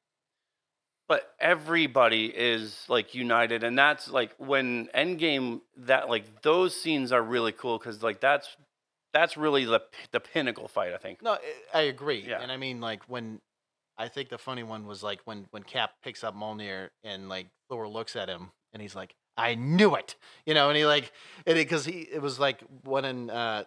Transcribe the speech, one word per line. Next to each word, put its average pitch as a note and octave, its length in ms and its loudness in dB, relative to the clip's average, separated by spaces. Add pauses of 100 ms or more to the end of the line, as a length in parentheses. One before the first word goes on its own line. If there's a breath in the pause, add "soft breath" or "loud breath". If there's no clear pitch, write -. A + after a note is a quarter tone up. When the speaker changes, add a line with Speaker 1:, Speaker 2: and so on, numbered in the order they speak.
(1080)
Speaker 1:
but - 320 -2
everybody D3 880 4
is, A2+ 600 -2
like, B2 280 0
united, A#2 480 2
and A#2+ 140 -2
that's, C#3+ 320 4
like, B2+ 280 -2
when B2+ 560 -2
Endgame, C#3+ 680 0 (160)
that, C3 300 2
like, A2 360 -4
those E3+ 360 4
scenes C#3 320 0
are A#2+ 120 4
really A2+ 280 2
cool A#2 280 -4
'cause, G#2+ 240 -10
like, G#2+ 180 -2
that's, C#3+ 340 2 (560)
that's D#3+ 240 2
really D3 300 2
the A2+ 140 4
p-, - 320 -14
the A#2+ 80 -2
pinnacle - 480 -4
fight, F2+ 260 -4
I F2+ 40 -6
think. F#2+ 260 -14
Speaker 2:
No, A3+ 100 0
I, F#3+ 60 -2 (340)
I D#3+ 80 4
agree. C3+ 460 -2
Speaker 1:
Yeah. B2 140 -4
Speaker 2:
And B2+ 100 -8
I C3 60 -8
mean, C3 220 -8
like, A2+ 260 -6
when, A2+ 360 -10 (560)
I A2+ 100 -6
think C3+ 220 -10
the A#2+ 80 -10
funny B2+ 260 -10
one A2 220 -10
was, G2+ 180 -14
like, G2+ 220 -8
when, G#2 260 -14
when G#2 120 -14
Cap A#2 300 -4 (100)
picks A#2+ 200 -12
up G#2+ 120 -6
Mjolnir G#2 540 -8 (140)
and, G2 240 -10
like, F#2+ 200 -8 (220)
Thor A2+ 180 -6
looks A2 280 -8
at G2 140 -6
him F2+ 220 -12 (220)
and G#2+ 80 -14
he's G2+ 140 -14
like, F#2+ 200 -14 (200)
"I A#2 200 0
knew D#3 400 6
it," - 200 -6 (300 soft breath)
you D#3 80 0
know, C#3+ 160 6
and D3 80 4
he, D3+ 80 6
like, D3 260 4 (360 loud breath)
and E3 100 6
it, D#3 80 4
'cause D3 200 0
he, E3+ 160 -8
it D3+ 200 -8
was, C3+ 180 -4
like, C#3 220 2 (220)
when C3+ 220 0
in, B2 260 -6
uh, A2 360 -2